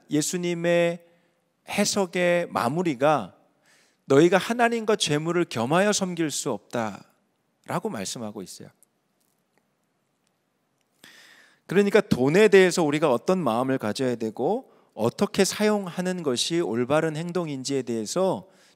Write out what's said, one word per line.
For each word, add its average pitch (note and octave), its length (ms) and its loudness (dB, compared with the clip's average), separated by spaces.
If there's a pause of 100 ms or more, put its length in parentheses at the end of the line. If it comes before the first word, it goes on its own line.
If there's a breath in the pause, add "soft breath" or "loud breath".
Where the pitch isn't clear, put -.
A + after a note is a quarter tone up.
(120)
예수님의 E3+ 920 -2 (640 soft breath)
해석의 F3+ 840 -2
마무리가 C3+ 840 0 (680 soft breath)
"너희가 E3+ 320 6
하나님과 A3+ 600 0
재물을 E3 480 -2
겸하여 E3 480 0
섬길 F3 360 -4
수 C#3 220 -6
없다"라고 - 1400 -10
말씀하고 G#2+ 540 -10
있어요. - 240 -18 (3000 loud breath)
그러니까 G3+ 360 4
돈에 E3 480 4
대해서 F#3 340 6
우리가 D3+ 280 2
어떤 F#3 280 0
마음을 C3 380 0
가져야 B2 380 -2
되고 A#2+ 560 -4 (220 soft breath)
어떻게 - 520 0
사용하는 F#3 760 -2
것이 D3+ 380 -2
올바른 D3 560 -2
행동인지에 D3 680 -4
대해서 A#2+ 640 -4 (280 soft breath)